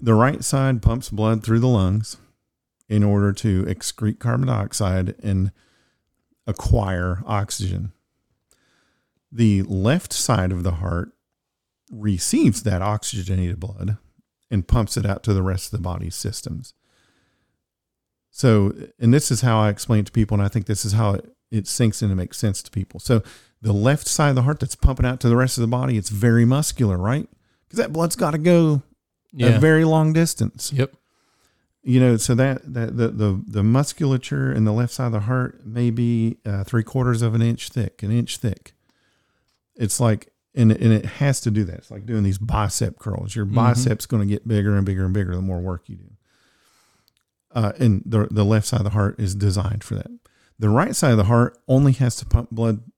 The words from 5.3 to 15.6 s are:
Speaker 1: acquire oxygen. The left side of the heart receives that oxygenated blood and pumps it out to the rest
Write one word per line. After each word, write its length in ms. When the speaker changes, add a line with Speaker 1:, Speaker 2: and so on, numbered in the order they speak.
Speaker 1:
acquire 800
oxygen. 640
The 320
left 500
side 380
of 120
the 100
heart 400
receives 720
that 180
oxygenated 760
blood 380
and 180
pumps 300
it 80
out 160
to 100
the 100
rest 300